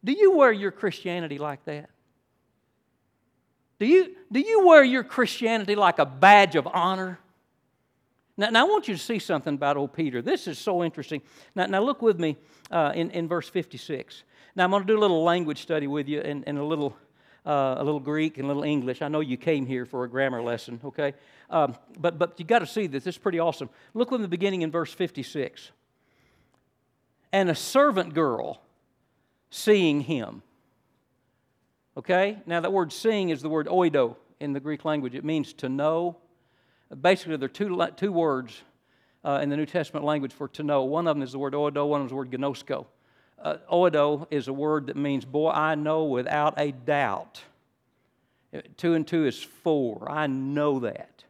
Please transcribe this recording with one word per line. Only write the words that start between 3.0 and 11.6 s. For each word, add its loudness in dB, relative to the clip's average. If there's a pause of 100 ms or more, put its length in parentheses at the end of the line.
Do 0
you, 6 (160)
do 2
you 4
wear 12
your 2
Christianity 0
like 4
a 6
badge 8
of 0
honor? -2 (1160)
Now, -2
now, 6
I 2
want 0
you -2
to -8
see -4
something -4
about 0
old -4
Peter. -4
This -4
is -10
so -2
interesting. -6 (320)
Now, -2